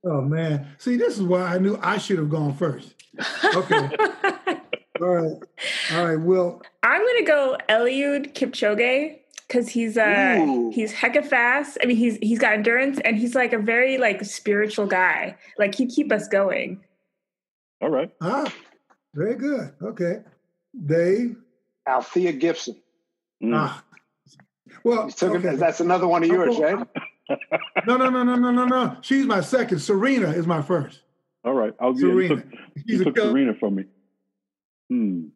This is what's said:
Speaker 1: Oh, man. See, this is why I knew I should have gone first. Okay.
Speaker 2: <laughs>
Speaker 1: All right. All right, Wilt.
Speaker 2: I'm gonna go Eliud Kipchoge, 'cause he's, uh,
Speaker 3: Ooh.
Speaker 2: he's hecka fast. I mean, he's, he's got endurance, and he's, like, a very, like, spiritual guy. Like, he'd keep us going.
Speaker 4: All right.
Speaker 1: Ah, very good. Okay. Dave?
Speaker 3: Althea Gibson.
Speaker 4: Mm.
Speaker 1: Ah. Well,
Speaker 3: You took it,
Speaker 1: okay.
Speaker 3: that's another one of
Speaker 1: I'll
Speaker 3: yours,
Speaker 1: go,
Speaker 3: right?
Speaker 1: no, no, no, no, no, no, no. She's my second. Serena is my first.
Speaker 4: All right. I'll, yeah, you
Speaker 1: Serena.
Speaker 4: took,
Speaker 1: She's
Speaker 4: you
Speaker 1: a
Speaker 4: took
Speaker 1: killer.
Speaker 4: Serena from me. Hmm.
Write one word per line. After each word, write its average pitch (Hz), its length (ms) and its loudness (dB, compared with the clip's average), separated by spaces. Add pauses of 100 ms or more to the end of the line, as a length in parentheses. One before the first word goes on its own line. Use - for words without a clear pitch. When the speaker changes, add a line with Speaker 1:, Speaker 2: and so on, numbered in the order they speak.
Speaker 1:
Oh, 156 180 0
man. 151 460 -2 (100)
See, 247 180 -2
this 453 220 0
is 202 40 -2
why 180 200 2 (120)
I 185 40 0
knew 202 240 0
I 202 160 0
should 190 200 -2
have 151 120 -2
gone 147 240 -2
first. 143 400 -4 (600)
Okay. 165 400 0
Speaker 2:
<laughs> - 40 -8 (1000)
Speaker 1:
All 175 80 0
right. 170 340 0 (500)
All 170 140 0
right, 160 100 2
Wilt. 175 500 0 (160)
Speaker 2:
I'm 302 240 4
gonna 480 180 2
go 285 320 2 (120)
Eliud 269 680 0
Kipchoge, 247 840 0 (300)
'cause 240 200 0
he's, 233 280 -2
uh, 208 440 4
Speaker 3:
Ooh. 123 320 0
Speaker 2:
he's 214 200 -2
hecka 269 320 0
fast. 269 580 0
I - 40 2
mean, 247 100 2
he's, 226 200 2
he's 214 240 0
got 220 140 4
endurance, 247 500 0
and 226 120 2
he's, 233 180 -2
like, 247 180 2
a 233 60 0
very, 240 400 2
like, 214 260 0
spiritual 208 600 -2
guy. 185 500 0 (200)
Like, 202 200 0
he'd 247 140 0
keep - 220 0
us 208 160 -2
going. 196 520 0 (1000)
Speaker 4:
All 139 100 -2
right. 143 200 -2 (100)
Speaker 1:
Ah, 233 320 -2 (640)
very 202 220 -4
good. 247 360 -6 (100)
Okay. 185 380 -6 (680)
Dave? 185 500 0 (520)
Speaker 3:
Althea 160 440 0
Gibson. 147 440 -2 (680)
Speaker 4:
Mm. 113 120 0
Speaker 1:
Ah. - 300 -2 (1000)
Well, 233 220 2
Speaker 3:
You - 60 -12
took - 220 0
it, 180 120 -2
Speaker 1:
okay. 147 100 0
Speaker 3:
that's 160 240 0
another 180 280 2
one 170 160 2
of 170 60 4
Speaker 1:
I'll 180 60 4
Speaker 3:
yours, 185 200 2
Speaker 1:
go, 160 60 0
Speaker 3:
right? 196 240 0 (1000)
Speaker 1:
no, 247 100 2
no, 262 140 2
no, 254 140 0
no, 247 100 2
no, 247 160 2
no, 247 140 2
no. 254 380 0
She's 269 240 0
my 202 160 2
second. 226 360 0
Serena 202 520 2
is 165 160 -2
my 165 140 0
first. 147 420 -4 (420)
Speaker 4:
All 127 100 0
right. 113 260 0
I'll, 127 140 2
yeah, 127 60 -2
you 180 100 4
Speaker 1:
Serena. 180 260 2
Speaker 4:
took, 117 80 -8 (320)
Speaker 1:
She's 147 80 -14 (120)
Speaker 4:
you 180 40 2
Speaker 1:
a 185 40 2
Speaker 4:
took 139 100 0
Speaker 1:
killer. 226 160 2
Speaker 4:
Serena 123 240 2
from 101 220 -2
me. 95 80 -4 (1080)
Hmm. 101 340 -2 (120)